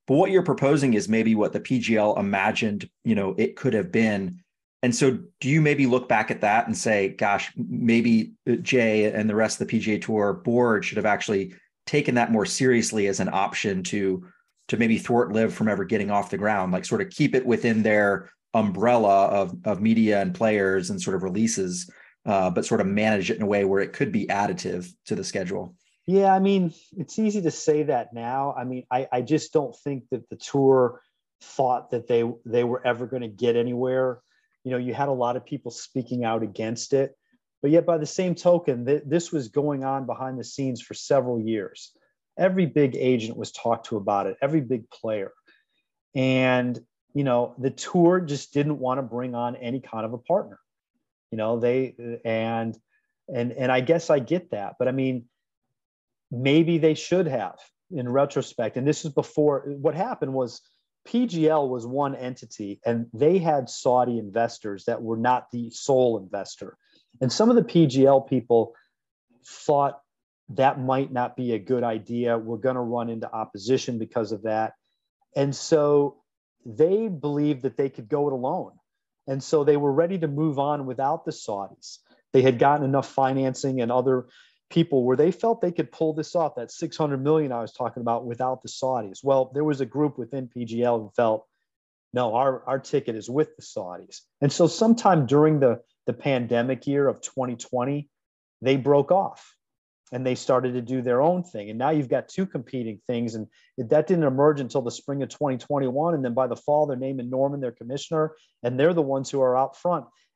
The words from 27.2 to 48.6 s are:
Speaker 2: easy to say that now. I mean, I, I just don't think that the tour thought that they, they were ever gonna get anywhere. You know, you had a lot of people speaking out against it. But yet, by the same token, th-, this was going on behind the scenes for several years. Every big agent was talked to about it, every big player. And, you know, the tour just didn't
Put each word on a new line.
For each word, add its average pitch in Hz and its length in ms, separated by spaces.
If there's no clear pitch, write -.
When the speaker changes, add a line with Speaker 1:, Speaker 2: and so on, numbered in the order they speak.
Speaker 2:
easy 208 220
to 160 100
say 151 320
that 123 280
now. 127 460
I 123 60
mean, 127 260
I, 131 220
I 127 100
just 143 300
don't 147 320
think 139 260
that 113 180
the 110 60
tour 131 680
thought 123 520
that 117 160
they, 117 200
they 120 200
were 120 200
ever 120 220
gonna 120 220
get 117 260
anywhere. 127 640
You 127 80
know, 123 60
you 123 160
had - 140
a 139 40
lot 123 240
of 127 100
people 123 240
speaking 123 540
out 113 180
against 110 500
it. 135 240
But 147 80
yet, 165 160
by 165 120
the 151 80
same 185 280
token, 165 500
th-, 143 220
this 170 240
was 135 180
going 143 360
on 135 220
behind 127 340
the - 40
scenes 131 380
for - 120
several 123 460
years. 107 520
Every 185 300
big 135 300
agent 120 400
was - 160
talked 117 340
to 113 100
about 98 300
it, 95 160
every 147 180
big 120 300
player. 107 420
And, 127 640
you 143 80
know, 120 360
the 127 120
tour 180 500
just 147 320
didn't 143 280